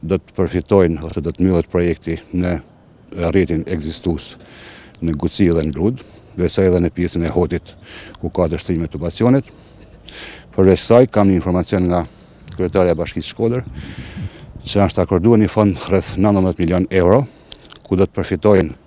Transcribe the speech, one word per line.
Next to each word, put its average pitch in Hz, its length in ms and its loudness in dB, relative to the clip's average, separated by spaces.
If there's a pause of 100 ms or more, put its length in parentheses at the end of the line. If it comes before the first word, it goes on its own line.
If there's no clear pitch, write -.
do 85 160 -2
të - 160 -10
përfitojnë 87 720 2
ose 80 160 -8
do 78 80 -4
të 85 140 -4
mbyllet 90 260 2
projekti 85 480 -2 (160)
në 90 220 -2 (720)
rrjetin 85 400 0
ekzistues 80 680 -6 (680)
në 82 160 -2
Guci 85 320 0
dhe 82 180 0
në 76 80 -6
Grud, 107 260 -2 (360)
besoj 90 320 0
edhe 90 120 2
në 85 140 0
pjesën 85 300 -4
e 76 80 -4
Hotit, 87 400 -2 (480)
ku 85 120 -6
ka 87 160 0
dështime 82 400 -4
tubacionit. 113 580 0 (1080)
Përveç 92 280 4
saj, 123 300 6
kam 101 160 4
një 92 100 4
informacion 90 500 -2
nga 87 140 0 (520)
kryetaria 90 400 2
e 76 40 -10
Bashkisë - 320 -8
Shkodër, 120 340 -2 (1000)
që 98 200 2
është 92 180 0
akorduar 107 380 4
një 101 80 2
fond 104 280 2 (120)
rreth 92 280 -2
nëntëmbëdhjetë 95 460 2
milion 90 240 0 (140)
euro, 101 220 4 (640)
ku 95 100 0
do 95 100 4
të - 100 -8
përfitojnë 90 680 2